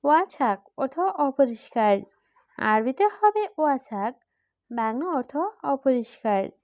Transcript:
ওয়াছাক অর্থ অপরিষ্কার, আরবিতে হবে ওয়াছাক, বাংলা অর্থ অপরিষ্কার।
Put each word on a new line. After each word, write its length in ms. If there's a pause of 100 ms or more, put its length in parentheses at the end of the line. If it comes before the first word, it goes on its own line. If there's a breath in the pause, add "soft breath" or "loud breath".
ওয়াছাক 560 (220)
অর্থ 140 (320)
অপরিষ্কার, 680 (640)
আরবিতে 480 (100)
হবে 280 (140)
ওয়াছাক, 560 (580)
বাংলা 360 (100)
অর্থ 160 (400)
অপরিষ্কার। 680 (220)